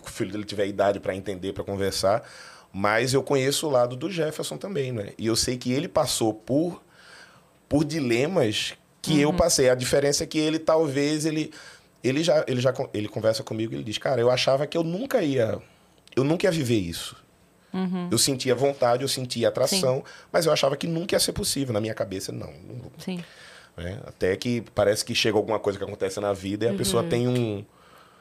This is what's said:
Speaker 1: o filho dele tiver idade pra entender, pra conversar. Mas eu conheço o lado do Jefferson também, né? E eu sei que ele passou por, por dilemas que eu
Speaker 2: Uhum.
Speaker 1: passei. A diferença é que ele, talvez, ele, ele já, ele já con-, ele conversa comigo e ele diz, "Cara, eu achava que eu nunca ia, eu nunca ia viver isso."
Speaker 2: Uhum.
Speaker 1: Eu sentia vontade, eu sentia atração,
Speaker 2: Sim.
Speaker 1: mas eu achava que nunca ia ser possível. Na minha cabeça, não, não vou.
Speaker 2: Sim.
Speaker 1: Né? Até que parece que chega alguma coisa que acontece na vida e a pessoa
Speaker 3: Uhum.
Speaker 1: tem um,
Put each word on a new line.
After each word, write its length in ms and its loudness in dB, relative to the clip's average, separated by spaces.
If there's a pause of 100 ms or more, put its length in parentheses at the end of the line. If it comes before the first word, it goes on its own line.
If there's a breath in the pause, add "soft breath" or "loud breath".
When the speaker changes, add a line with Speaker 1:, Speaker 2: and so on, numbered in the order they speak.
Speaker 1:
o 60 -14
filho 200 -6
dele 140 -6
tiver 220 -2
idade 340 0
pra 160 -4
entender, 380 -6
pra 100 -8
conversar. 580 0 (480 loud breath)
Mas 440 2
eu 80 4
conheço 440 0
o 40 0
lado 260 2
do 140 -6
Jefferson 480 -4
também, 340 -4
né? 240 -6
E 100 -8
eu 100 2
sei 200 0
que 160 -2
ele 160 -2
passou 460 0
por, 480 -2 (840 loud breath)
por 160 2
dilemas 920 0 (260)
que 180 2
eu 120 4
Speaker 2:
Uhum. 60 0
Speaker 1:
passei. 340 6
A 40 6
diferença 500 2
é 20 -10
que 120 -2
ele, 200 2
talvez, 680 2
ele, 260 -2 (520 loud breath)
ele 200 0
já, 240 4
ele 140 0
já 140 2
con-, 180 -6
ele 160 -4
conversa 340 0
comigo 300 -4
e 40 -6
ele 80 -6
diz, 120 -6
"Cara, 240 0
eu 100 6
achava 360 2
que 100 -4
eu 60 0
nunca 400 -2
ia, 360 0 (560 soft breath)
eu 100 2
nunca 220 2
ia 40 4
viver 280 2
isso." 380 -6 (580)
Speaker 2:
Uhum. 360 -4
Speaker 1:
Eu 80 0
sentia 360 2
vontade, 480 2
eu 60 -2
sentia 400 -2
atração, 480 2
Speaker 2:
Sim. 60 -4 (300 loud breath)
Speaker 1:
mas 140 2
eu 60 4
achava 240 2
que 100 -6
nunca 280 -2
ia 60 4
ser 120 0
possível. 420 -2
Na 60 2
minha 140 -2
cabeça, 380 -6
não, 140 -10 (200)
não 100 -14
vou. 220 -14
Speaker 2:
Sim. 240 -8 (540 loud breath)
Speaker 1:
Né? 300 -8
Até 300 0
que 260 -2 (120)
parece 300 2
que 100 -6
chega 220 2
alguma 220 2
coisa 200 0
que 60 -6
acontece 360 -6
na 120 0
vida 340 -2
e 20 2
a 60 -2
pessoa 280 0
Speaker 3:
Uhum. 60 -2
Speaker 1:
tem 180 0
um, 380 -2 (560 soft breath)